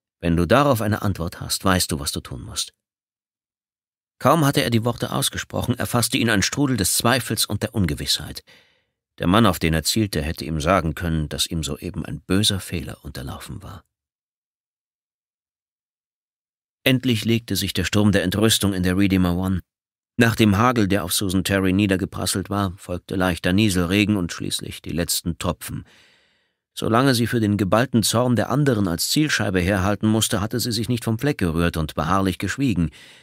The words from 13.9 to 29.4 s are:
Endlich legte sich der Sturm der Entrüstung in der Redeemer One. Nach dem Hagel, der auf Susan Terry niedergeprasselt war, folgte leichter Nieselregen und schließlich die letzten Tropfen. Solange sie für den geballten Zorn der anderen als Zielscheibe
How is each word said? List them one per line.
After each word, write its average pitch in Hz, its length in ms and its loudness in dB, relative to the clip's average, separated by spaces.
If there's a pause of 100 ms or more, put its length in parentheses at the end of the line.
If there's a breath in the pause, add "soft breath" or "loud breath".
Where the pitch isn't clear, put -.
Endlich 123 440 2
legte 113 300 0
sich 90 180 -2
der 92 100 -2
Sturm 104 260 4
der 92 120 4
Entrüstung 101 500 2
in 90 120 -2
der 92 120 2
Redeemer 92 400 2
One. 92 240 -2 (560)
Nach 117 180 4
dem 104 220 4
Hagel, 113 320 2
der 98 160 0
auf 87 80 -8
Susan 92 320 0
Terry 95 300 2
niedergeprasselt 95 720 0
war, 98 300 -2
folgte - 380 -8
leichter 92 360 0
Nieselregen 101 640 2
und 87 160 -4
schließlich - 480 -8
die - 120 -10
letzten 82 440 -4
Tropfen. - 480 -6 (880 soft breath)
Solange 131 420 2
sie 117 120 0
für 120 140 -2
den 104 180 2
geballten 107 440 2
Zorn 123 320 0
der 104 140 0
anderen 120 400 2
als 82 220 -2
Zielscheibe 107 500 0